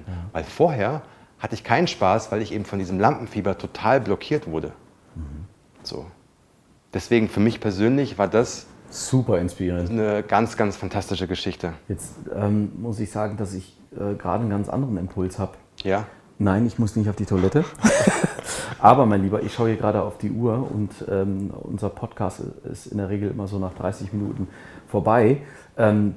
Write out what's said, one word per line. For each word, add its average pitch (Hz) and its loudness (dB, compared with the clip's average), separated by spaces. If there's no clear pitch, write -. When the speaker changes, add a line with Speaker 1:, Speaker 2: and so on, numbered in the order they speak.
Speaker 1:
Ja. 92 -10
Speaker 2:
Weil 82 -4
vorher 139 0
hatte 110 -6
ich - -10
keinen 156 2
Spaß, 101 0
weil 107 -2
ich 87 -6
eben 101 -4
von 98 -4
diesem 92 -2
Lampenfieber 104 0
total - 0
blockiert 117 -2
wurde. 78 -4
Speaker 1:
Mhm. 76 -12
Speaker 2:
So. - -12
Deswegen 110 2
für - -2
mich 113 4
persönlich 113 2
war 101 4
das - 0
Speaker 1:
Super 117 0
inspirierend. 90 -2
Speaker 2:
eine 107 0
ganz, 107 2
ganz 101 0
fantastische 95 -4
Geschichte. 87 -4
Speaker 1:
Jetzt, - -8
ähm, 104 2
muss 113 -6
ich 107 -4
sagen, 107 -4
dass 98 -6
ich, - -12
äh, 101 -4
gerade 95 -2
einen 117 0
ganz 101 0
anderen 123 -2
Impuls 92 -4
hab. 95 -4
Speaker 2:
Ja? 101 0
Speaker 1:
Nein, 101 4
ich 117 -2
muss 110 0
nicht 107 2
auf 101 -2
die 104 -4
Toilette. 98 4
<laughs> - -6
Aber, 127 8
mein 104 4
Lieber, 98 0
ich 98 -4
schaue 113 2
hier 110 2
gerade 107 2
auf 98 -4
die 107 -4
Uhr 117 0
und, 104 -2
ähm, 98 0
unser - -6
Podcast - -6
ist - -14
in 107 -6
der 98 -2
Regel 101 -2
immer 101 -6
so 101 -6
nach 92 -4
dreißig 98 -6
Minuten 101 -4
vorbei. 113 4
Ähm, 107 4